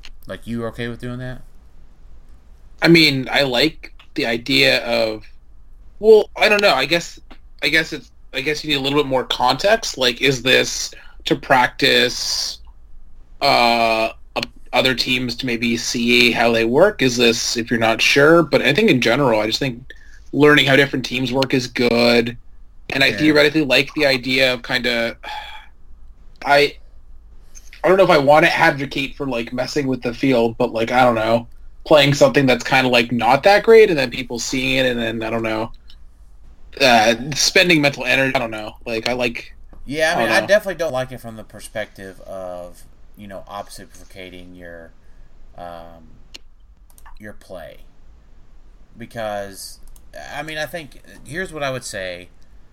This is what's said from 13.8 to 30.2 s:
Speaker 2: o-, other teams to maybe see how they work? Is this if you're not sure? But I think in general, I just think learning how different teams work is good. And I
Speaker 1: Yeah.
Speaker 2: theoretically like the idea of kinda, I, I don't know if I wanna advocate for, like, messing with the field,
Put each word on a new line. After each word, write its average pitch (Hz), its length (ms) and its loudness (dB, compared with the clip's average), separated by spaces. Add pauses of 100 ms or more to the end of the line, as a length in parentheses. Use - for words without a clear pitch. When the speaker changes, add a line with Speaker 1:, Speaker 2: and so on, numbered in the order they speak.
Speaker 2:
o-, - 60 -4 (300)
other 131 220 2
teams 127 420 -4
to - 100 -8
maybe 117 300 -2
see 120 540 2
how 117 220 2
they 113 120 2
work? 151 380 2
Is 123 140 2
this 117 400 0
if 117 120 -4
you're 117 120 -2
not 113 200 0
sure? 160 440 6
But 120 180 0
I 123 100 2
think 208 180 4
in 131 100 2
general, 117 400 2
I 107 80 -2
just 110 100 -4
think 123 340 -8 (400)
learning 143 340 6
how 135 100 4
different 135 280 2
teams 123 280 -6
work 135 220 0
is 127 120 0
good. 120 720 0 (520)
And 139 120 -2
I 135 60 4
Speaker 1:
Yeah. 120 100 -2
Speaker 2:
theoretically 151 460 4
like 135 300 0
the 151 120 0
idea 131 480 0
of 123 80 -8
kinda, 120 540 -4 (1300)
I, 143 320 2 (1080)
I 156 60 2
don't 185 80 4
know 190 80 6
if 175 60 4
I 160 80 4
wanna 147 300 6
advocate 139 680 -2
for, 143 100 -8
like, 120 260 -6
messing 131 360 -4
with 127 140 -4
the 117 120 -4
field, 117 440 2